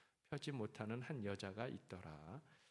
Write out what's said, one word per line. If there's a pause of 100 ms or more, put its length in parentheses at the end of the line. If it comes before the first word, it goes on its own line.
(300)
펴지
못하는
한
여자가
있더라. (280)